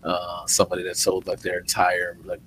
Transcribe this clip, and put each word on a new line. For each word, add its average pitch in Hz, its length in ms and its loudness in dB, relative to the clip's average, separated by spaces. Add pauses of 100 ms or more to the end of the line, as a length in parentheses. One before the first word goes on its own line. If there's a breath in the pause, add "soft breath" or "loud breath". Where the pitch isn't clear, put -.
Uh, 87 440 -4
somebody 90 360 4
that 90 140 -4
sold, 92 300 2
like, - 140 -4
their 90 180 -2
entire, 90 640 2
like, 90 220 -8